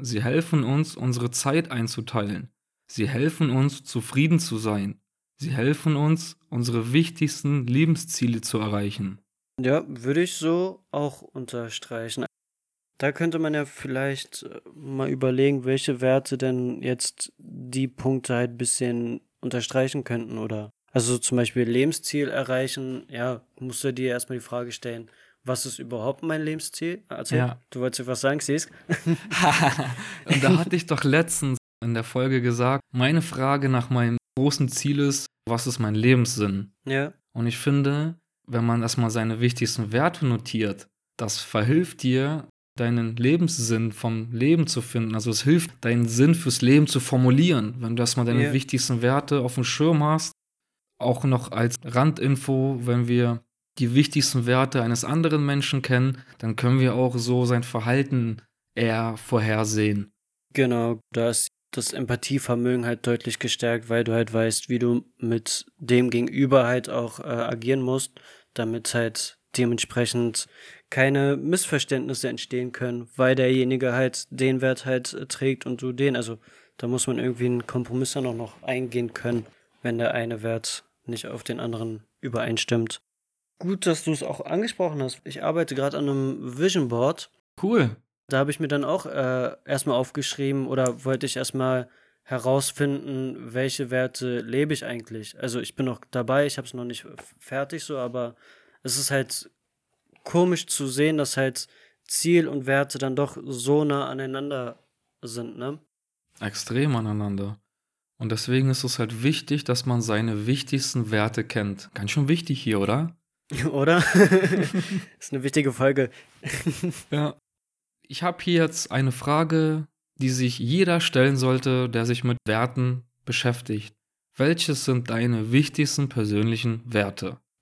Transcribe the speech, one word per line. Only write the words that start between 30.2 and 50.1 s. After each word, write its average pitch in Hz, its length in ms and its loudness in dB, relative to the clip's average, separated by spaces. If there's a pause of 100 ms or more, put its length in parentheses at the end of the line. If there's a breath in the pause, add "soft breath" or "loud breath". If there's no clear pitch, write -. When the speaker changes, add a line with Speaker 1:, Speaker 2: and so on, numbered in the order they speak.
Speaker 1:
Und 139 180 4
da 135 140 8
hatte 175 180 0
ich 165 100 -2
doch - 180 0
letztens 143 540 2 (260)
in 117 100 0
der 113 100 -2
Folge 131 360 2
gesagt, 123 400 2 (120)
meine 139 300 4
Frage 139 460 0
nach 123 220 0
meinem 120 260 2 (220)
großen 143 300 2
Ziel 143 320 0
ist, 139 260 0 (200)
was 117 200 0
ist 120 140 -4
mein 107 160 0
Lebenssinn? 110 760 2 (140)
Speaker 2:
Ja. 135 260 -2 (240)
Speaker 1:
Und 117 100 -2
ich 117 120 -2
finde, 143 560 2 (320)
wenn 117 180 0
man 117 180 2
erstmal 117 280 0
seine 113 300 -2
wichtigsten 120 520 0
Werte 156 340 0
notiert, 110 600 -2 (320)
das 113 220 -4
verhilft 139 640 0
dir, 135 440 0 (280)
deinen 117 400 0
Lebenssinn 117 760 2
vom 113 400 -4
Leben 147 340 4
zu - 160 -4
finden. 113 320 -2
Also 113 160 -2
es 107 120 0
hilft, 151 280 4 (140)
deinen 120 240 4
Sinn 131 260 6
fürs 135 280 -2
Leben 143 260 8
zu 139 120 0
formulieren, 127 800 4
wenn 117 180 -2
du 120 60 2
erstmal 120 240 2
deine 120 180 4
Speaker 2:
Ja. 147 80 0
Speaker 1:
wichtigsten 127 500 0
Werte 139 400 2
auf 123 120 -2
dem 127 100 0
Schirm 151 380 4
hast. 151 300 2 (640)